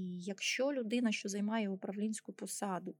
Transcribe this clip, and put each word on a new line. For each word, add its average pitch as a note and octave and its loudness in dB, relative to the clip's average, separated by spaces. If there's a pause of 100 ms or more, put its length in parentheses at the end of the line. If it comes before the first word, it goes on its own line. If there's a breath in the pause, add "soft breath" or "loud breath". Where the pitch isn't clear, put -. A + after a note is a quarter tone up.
(220)
якщо G3+ 0
людина, A#3+ 4
що - -2
займає G#3 2
управлінську G#3 -2
посаду, F#3 -4